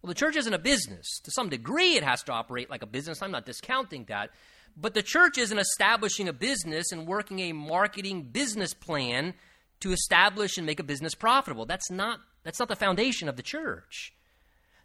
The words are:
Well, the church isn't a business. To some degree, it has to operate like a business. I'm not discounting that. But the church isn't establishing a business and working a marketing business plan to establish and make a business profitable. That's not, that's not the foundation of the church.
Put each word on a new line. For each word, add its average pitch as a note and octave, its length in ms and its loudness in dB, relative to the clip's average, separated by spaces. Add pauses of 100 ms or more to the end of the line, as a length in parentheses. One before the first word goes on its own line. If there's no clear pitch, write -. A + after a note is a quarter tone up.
Well, F3 80 -10
the F3 40 -2
church D4+ 220 2
isn't A3+ 180 0
a E3+ 60 2
business. D#3 640 0
To - 80 -14
some A#3+ 160 -2
degree, C4 480 2
it F3 80 2
has B2+ 200 2
to C3 100 -6
operate A#2+ 360 -6
like B2+ 140 -10
a G#2 40 -10
business. D3 340 -6
I'm G3 100 -6
not B2 140 -6
discounting B3 640 -4
that. G#2 220 -4 (440)
But G#3 180 -4
the G#3+ 80 2
church E4+ 360 6
isn't G#3+ 200 0
establishing G3+ 720 2
a D#3+ 60 -2
business E3+ 580 -2
and E3 160 -8
working G3 320 -4
a F3 140 -4
marketing F#3 680 -2
business G#3 500 -2
plan C#3+ 600 -2 (460)
to F#3 140 -2
establish F#3+ 640 4
and E3+ 80 -4
make D3+ 160 -2
a - 20 -4
business C#3+ 320 -4
profitable. G#3+ 500 2
That's F3+ 240 -6
not, G3+ 300 -4 (240)
that's - 160 -6
not A#3+ 80 0
the G#3 80 -4
foundation G3 540 2
of B2+ 80 -4
the B2 40 -8
church. - 720 -8 (720)